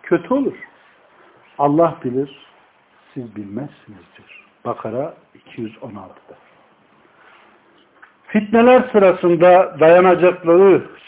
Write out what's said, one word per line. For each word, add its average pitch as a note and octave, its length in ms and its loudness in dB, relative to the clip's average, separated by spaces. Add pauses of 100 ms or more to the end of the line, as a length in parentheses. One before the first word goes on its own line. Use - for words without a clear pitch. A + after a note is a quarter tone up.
kötü F3 300 -4
olur. C4+ 200 -4 (1040)
Allah D3+ 460 -2
bilir, C3+ 440 -10 (640)
siz A#2 220 -16
bilmezsiniz G#2 680 -16 (140)
diyor. - 280 -20 (200)
Bakara A#2+ 480 -10 (220)
iki - 260 -20
yüz A2 220 -16
on G#2+ 120 -18
altıda. - 420 -20 (1900)
Fitneler A#3 640 2
sırasında F3+ 880 2
dayanacakları F3 1000 2 (260)